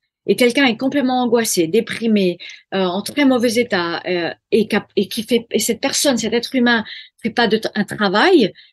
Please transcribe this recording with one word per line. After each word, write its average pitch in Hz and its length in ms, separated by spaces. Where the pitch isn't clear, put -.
et 196 100
quelqu'un 247 300
est 233 100
complètement 262 460
angoissé, 226 440
déprimé, 208 720
euh, 190 100
en 180 180
très 294 220
mauvais 247 300
état, 185 520
euh, 170 240
et 214 180
qu'a-, - 180
et 202 120
qui - 140
fait, 233 280
et - 80
cette 226 220
personne, 277 360
cet 220 160
être 233 220
humain 240 300
fait - 80
pas 233 180
de 214 100
t-, 220 160
un 208 100
travail, 214 680